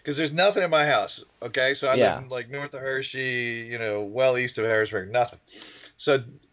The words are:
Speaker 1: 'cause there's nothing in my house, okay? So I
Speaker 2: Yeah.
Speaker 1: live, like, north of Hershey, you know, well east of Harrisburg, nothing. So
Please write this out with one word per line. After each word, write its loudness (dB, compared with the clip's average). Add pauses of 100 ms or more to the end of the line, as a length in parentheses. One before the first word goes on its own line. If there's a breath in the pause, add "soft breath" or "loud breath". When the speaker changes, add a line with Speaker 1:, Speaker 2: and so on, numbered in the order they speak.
Speaker 1:
'cause -4
there's 0
nothing 4
in 0
my 4
house, 0 (160)
okay? 0
So -2
I 4
Speaker 2:
Yeah. 4
Speaker 1:
live, -14
like, -8
north -10
of -12
Hershey, -4
you -6
know, -2
well 2
east -2
of 0
Harrisburg, 0
nothing. 0 (580 loud breath)
So 2 (300)